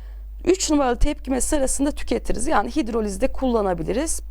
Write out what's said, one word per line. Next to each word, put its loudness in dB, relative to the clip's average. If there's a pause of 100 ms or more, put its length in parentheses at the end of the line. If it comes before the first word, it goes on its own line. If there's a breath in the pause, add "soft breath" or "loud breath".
(440 loud breath)
üç 2
numaralı 2
tepkime 0
sırasında 0
tüketiriz. -2
Yani 2
hidrolizde 0
kullanabiliriz. 0